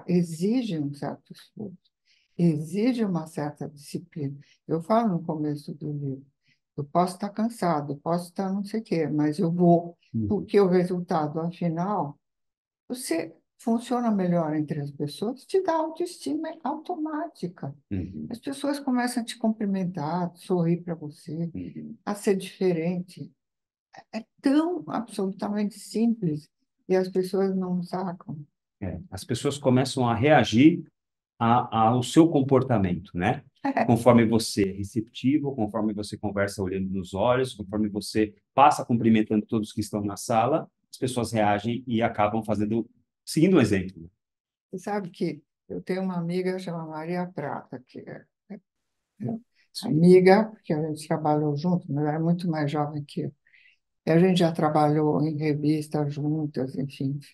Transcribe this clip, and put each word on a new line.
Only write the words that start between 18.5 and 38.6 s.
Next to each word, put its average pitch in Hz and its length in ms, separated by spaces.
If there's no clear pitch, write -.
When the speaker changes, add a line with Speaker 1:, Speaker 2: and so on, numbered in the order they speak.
Speaker 1:
começam 247 440
a - 20
te - 120
cumprimentar, 185 960
sorrir 175 480
pra 175 100
você, 156 600
Speaker 2:
Uhum. - 520
Speaker 1:
a 208 80
ser 202 220
diferente. 180 960
É, 220 60
é 226 60
tão 311 460
absolutamente 208 920
simples 214 680
e 185 80
as 185 140
pessoas 190 460
não 180 260
sacam. 180 560
Speaker 2:
É, 92 180
as 95 140
pessoas 139 340
começam 127 500
a 117 60
reagir 135 720
a, 117 500
ao 123 140
seu 160 260
comportamento, 120 880
né? 110 260
Speaker 1:
É. 117 220
Speaker 2:
Conforme 117 400
você 107 440
é - 40
receptivo, 127 840
conforme 107 380
você 104 240
conversa 101 440
olhando 95 300
nos 95 240
olhos, 123 380
conforme 107 360
você 107 460
passa 139 320